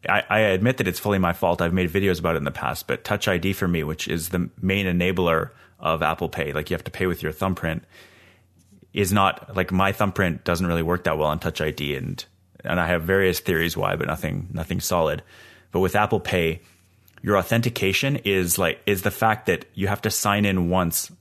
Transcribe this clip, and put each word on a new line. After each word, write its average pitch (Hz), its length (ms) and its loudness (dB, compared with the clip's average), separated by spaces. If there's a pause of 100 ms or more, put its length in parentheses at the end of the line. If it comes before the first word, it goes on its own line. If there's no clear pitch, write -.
I, 98 200 4
I 107 120 4
admit 107 380 4
that 92 100 0
it's 87 100 -4
fully 101 200 2
my 87 140 2
fault. 87 300 0
I've 85 100 2
made 90 160 2
videos 92 300 0
about 82 160 0
it 76 40 0
in 71 60 -4
the 69 60 -2
past, - 360 -6
but - 180 -4
Touch - 220 -2
I 92 120 2
D 92 140 0
for 95 140 -2
me, 85 180 0
which 76 220 -6
is 85 240 -4
the 90 200 -2 (100)
main 95 260 0
enabler 87 640 2 (280)
of 80 240 -2
Apple 82 260 0
Pay, 73 240 -4
like, 76 160 -4
you 87 60 -2
have 82 100 -6
to - 60 -8
pay - 160 -2
with 87 160 -2
your 78 100 -4
thumbprint, 87 520 -2 (1080)
is 98 200 0
not, 98 440 2
like, 92 160 0
my 95 200 2
thumbprint 95 520 0
doesn't 90 220 0
really 82 160 0
work 85 220 -2
that 78 120 0
well 76 120 2
on 78 100 0
Touch 80 220 -4
I 78 100 0
D, 73 240 -4
and, - 300 -8 (400)
and 87 140 0
I 82 100 0
have 87 140 2
various 92 380 2
theories 82 360 0
why, 50 200 0
but - 120 -2
nothing, 82 440 -4
nothing 90 280 -4
solid. 78 420 0 (500)
But 87 80 0
with 92 160 2
Apple 104 240 2
Pay, 82 400 -2 (640)
your 98 160 2
authentication 117 800 0
is, 92 420 0
like, 87 260 0
is 101 160 2
the 98 100 0
fact 110 360 0
that 87 260 0
you 95 140 -2
have 98 160 -2
to 107 80 0
sign 104 340 2
in 92 240 2
once 90 420 0 (100)